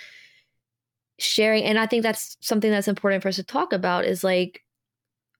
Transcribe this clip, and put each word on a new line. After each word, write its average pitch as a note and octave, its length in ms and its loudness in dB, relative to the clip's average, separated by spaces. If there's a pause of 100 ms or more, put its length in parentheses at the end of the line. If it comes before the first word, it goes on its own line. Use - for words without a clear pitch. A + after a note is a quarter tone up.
(1200)
sharing. A3 440 2
And G#3+ 160 2
I A3 60 0
think A3+ 180 0
that's - 380 -4
something G#3+ 300 2
that's G3+ 160 0
important G3 340 0
for G3 80 -2
us F#3+ 60 -2
to F#3+ 80 -6
talk D4+ 300 -2
about F3+ 320 0
is, F#3 180 -2
like, F#3 400 0 (760)